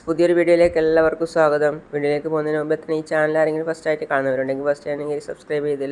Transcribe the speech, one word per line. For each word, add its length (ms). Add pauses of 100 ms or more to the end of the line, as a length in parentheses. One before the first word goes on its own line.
പുതിയൊരു 320
വീഡിയോയിലേക്ക് 440
എല്ലാവർക്കും 500
സ്വാഗതം. 460 (140)
വീഡിയോയിലേക്ക് 420
പോകുന്നതിന് 300
മുമ്പ് 160
തന്നെ 200
ഈ 60
ചാനൽ 360
ആരെങ്കിലും 300
ഫസ്റ്റ് 220
ആയിട്ട് 160
കാണുന്നവരുണ്ടെങ്കിൽ 600
ഫസ്റ്റ് 240
ആണെങ്കിൽ 300
സബ്സ്ക്രൈബ് 460
ചെയ്ത് 260